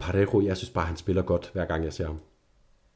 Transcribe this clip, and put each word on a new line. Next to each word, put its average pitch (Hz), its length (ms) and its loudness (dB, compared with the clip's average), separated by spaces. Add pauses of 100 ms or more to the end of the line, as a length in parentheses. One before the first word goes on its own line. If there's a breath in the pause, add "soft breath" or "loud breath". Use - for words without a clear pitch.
Parejo, 98 440 4
jeg 95 120 0
synes - 140 -10
bare, 87 140 0
han 82 120 -2
spiller 92 260 0
godt, 87 300 0
hver 90 120 -2
gang 80 200 -2
jeg 76 80 -4
ser 85 140 -4
ham. 78 120 -6 (760)